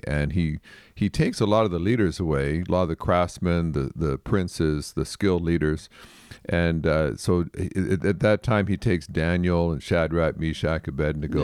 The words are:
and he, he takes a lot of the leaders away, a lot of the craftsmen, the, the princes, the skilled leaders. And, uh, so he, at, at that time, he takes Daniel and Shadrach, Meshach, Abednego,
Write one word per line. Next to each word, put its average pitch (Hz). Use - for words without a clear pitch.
and 73
he, 80
he 101
takes 180
a 107
lot 110
of 92
the 85
leaders 98
away, 76
a -
lot 90
of 82
the 80
craftsmen, 87
the, 69
the 73
princes, 82
the -
skilled 90
leaders. 78
And, 85
uh, 76
so 87
he, 90
at, 95
at 95
that 107
time, 104
he 95
takes 92
Daniel 85
and 71
Shadrach, 82
Meshach, 80
Abednego, 76